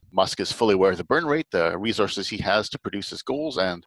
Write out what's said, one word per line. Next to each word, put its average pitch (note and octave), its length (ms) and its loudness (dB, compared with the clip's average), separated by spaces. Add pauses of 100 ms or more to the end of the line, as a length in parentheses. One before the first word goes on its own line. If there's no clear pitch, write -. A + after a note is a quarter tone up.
(140)
Musk F#2+ 260 2
is F#2+ 120 -2
fully G#2+ 240 4
aware F#2+ 160 6
of F2+ 60 -2
the - 60 -6
burn D#3+ 220 0
rate, D3+ 260 -2
the E2+ 240 2
resources G2+ 520 -2
he A2 100 -6
has G2+ 320 0
to - 100 -10
produce G2+ 300 -8
his F2 140 -12
goals, C#3+ 340 -4
and F2+ 300 -2